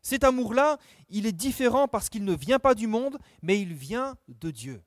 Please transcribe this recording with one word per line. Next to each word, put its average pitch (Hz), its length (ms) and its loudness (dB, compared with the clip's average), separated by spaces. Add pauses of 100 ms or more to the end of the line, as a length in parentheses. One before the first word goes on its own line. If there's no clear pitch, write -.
Cet 269 220 -2
amour-là, 262 540 4 (320)
il 202 160 -4
est 226 60 2
différent 254 560 2
parce 202 220 -4
qu'il 202 160 -6
ne 190 80 0
vient 165 260 0
pas 262 160 6
du 220 120 -4
monde, 262 300 -2 (240)
mais 196 200 2
il 175 120 -6
vient 226 420 -6 (120)
de 131 240 -10
Dieu. 117 360 -14